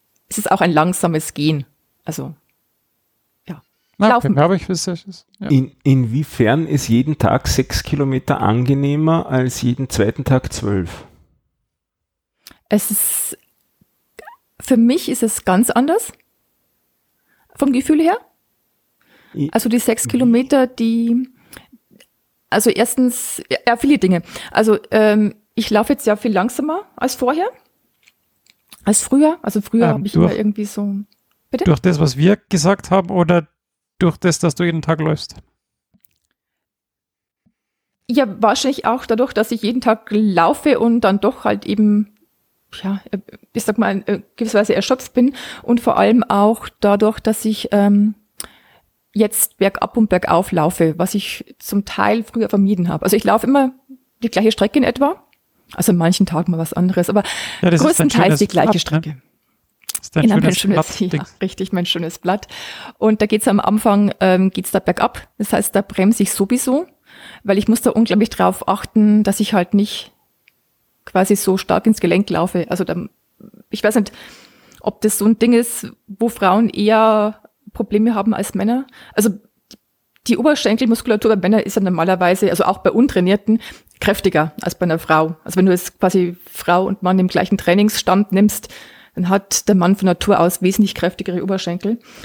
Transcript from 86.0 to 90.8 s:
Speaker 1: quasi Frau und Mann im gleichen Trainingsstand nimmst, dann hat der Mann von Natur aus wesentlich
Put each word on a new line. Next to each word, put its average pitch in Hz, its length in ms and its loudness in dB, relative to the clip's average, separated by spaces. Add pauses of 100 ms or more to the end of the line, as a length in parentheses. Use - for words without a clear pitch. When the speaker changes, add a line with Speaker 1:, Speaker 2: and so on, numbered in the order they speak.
Speaker 1:
quasi 180 360 0 (140)
Frau 180 360 0
und 196 160 -6
Mann 185 160 2
im 185 100 2
gleichen 190 300 0
Trainingsstand 202 760 0
nimmst, 202 360 0 (460)
dann 180 140 -4
hat - 400 -2
der 196 60 4
Mann 185 220 2
von 185 100 -2
Natur 185 340 2
aus 175 220 0
wesentlich 190 320 0